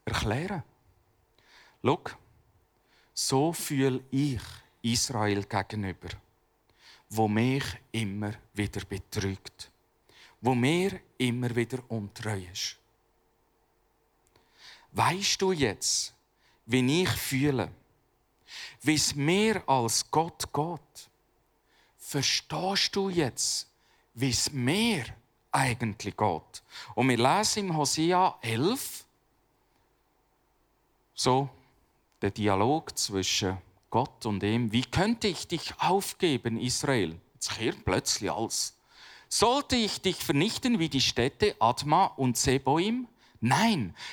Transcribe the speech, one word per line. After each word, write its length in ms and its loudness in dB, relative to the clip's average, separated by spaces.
erklären. 580 -2
Schau, 180 2
so 400 0
fühle 600 0
ich 280 0
Israel 640 0
gegenüber, 640 -6
wo 180 2
mich 380 2
immer 420 -4
wieder 300 -4
betrügt, 880 -8
wo 140 4
mir 460 2
immer 380 0
wieder 320 -2
untreu 520 -6
ist. 240 -6
Weisst 500 0
du 80 4
jetzt, 640 -2
wie 380 2
ich 80 2
fühle, 600 -2
wie 120 2
es 200 0
mir 540 2
als 420 2
Gott 420 -2
geht? 580 -6
Verstehst 1000 -2
du 140 0
jetzt, 580 -2
wie 160 0
es 220 0
mir 520 0
eigentlich 640 -2
geht? 460 -2
Und 140 2
wir 100 4
lesen 480 2
im 100 -2
Hosea 640 2
elf, 640 -2
so 360 2
der 80 0
Dialog 640 0
zwischen 640 -2
Gott 340 -2
und 180 -2
ihm. 300 0
Wie 120 2
könnte 440 0
ich 180 -6
dich 320 -6
aufgeben, 800 0
Israel? 640 -2
Jetzt 160 -6
kehrt 340 -4
plötzlich 460 -2
alles 460 -4
Sollte 480 2
ich 240 0
dich 160 0
vernichten 640 0
wie 100 0
die 120 0
Städte 580 0
Adma 480 4
und 300 0
Seboim? 680 2
Nein, 540 2